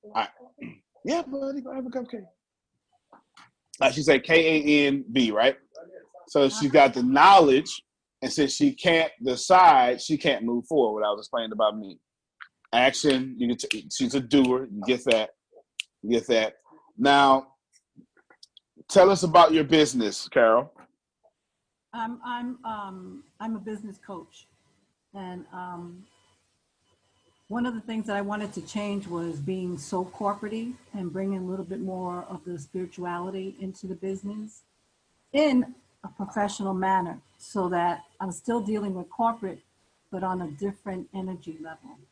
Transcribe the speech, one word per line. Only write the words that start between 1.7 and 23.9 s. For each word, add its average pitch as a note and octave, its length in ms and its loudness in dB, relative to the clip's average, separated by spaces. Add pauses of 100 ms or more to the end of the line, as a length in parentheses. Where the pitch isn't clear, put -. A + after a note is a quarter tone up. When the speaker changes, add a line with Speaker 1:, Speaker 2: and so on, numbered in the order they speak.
Speaker 1:
have C4 140 -10
a B3 40 -12
cupcake. A#3+ 360 -12 (1500)
Uh, C3+ 100 4
she C#3+ 120 -6
said C#3 220 4
K D#3 600 4
A C#3+ 40 2
N C#3 240 -2
B, A#2+ 180 2
right? A#2 260 2 (720)
So C#3 200 2
she's - 160 -4
Speaker 2:
Uh-huh. C#3+ 40 0
Speaker 1:
got C#3 260 6
the B2+ 80 -2
knowledge, C#3+ 800 6 (400)
and B2+ 100 -6
since C#3 220 0
she C#3+ 200 2
can't E3 380 2 (100)
decide, B2+ 760 6
she D3+ 180 -4
can't B2 260 0
move A#2+ 220 -4
forward, A2+ 340 0
what G#2 60 0
I G#2 40 0
was G#2 100 -4
explaining A2+ 320 -6
about G#2+ 260 0
me. G2 200 -14 (760)
Action, C3 680 2
you A#2+ 100 0
can A#2+ 80 -2
t-, - 340 -10
she's C3 240 -4
a C#3 60 0
doer, C3 500 2
you G2+ 160 -10
get B2 180 -2
that, A2 260 0 (720)
you G#2 80 -6
get A#2 160 0
that. A2 300 2 (420)
Now, C3+ 560 4 (1300)
tell F#3+ 220 8
us G3 120 0
about E3 300 6
your D#3 120 2
business, C3+ 640 2
Carol. A#2+ 420 4 (1200)
Speaker 2:
I'm, A#3 300 -8
I'm, B3 420 -8
um, F#3+ 580 -12 (160)
I'm A3 160 -6
a G3 40 -8
business G#3 440 -12